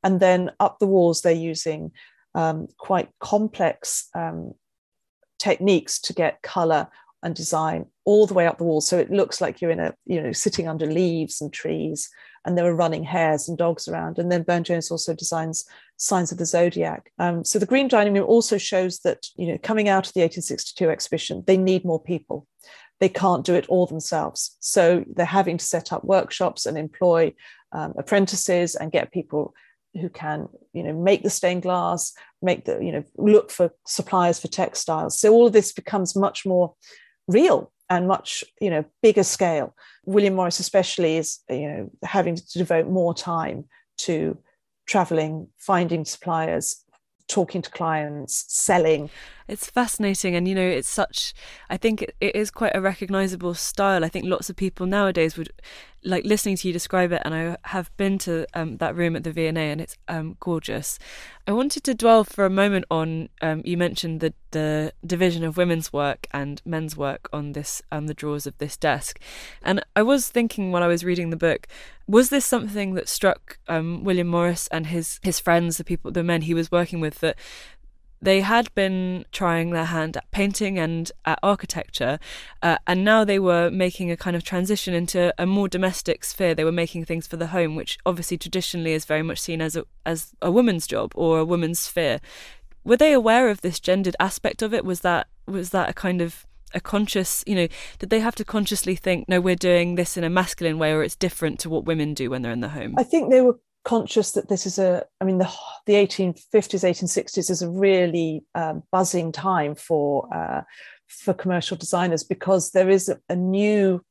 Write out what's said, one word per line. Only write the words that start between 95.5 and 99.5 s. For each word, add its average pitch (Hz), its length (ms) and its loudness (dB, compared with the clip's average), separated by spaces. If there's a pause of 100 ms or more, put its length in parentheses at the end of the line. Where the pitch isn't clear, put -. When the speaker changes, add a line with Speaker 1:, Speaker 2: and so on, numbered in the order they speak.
Speaker 2:
that 190 180 0
a - 40 -6
kind 180 280 -2
of - 260 -6 (260)
a 185 60 -4
conscious, 202 640 -2
you 208 80 -2
know, 175 140 2 (320)
did 190 100 -10
they 220 120 2
have 226 140 -2
to 214 100 -6
consciously 190 500 -2
think, 180 340 -2
"No, 180 100 4
we're 180 160 2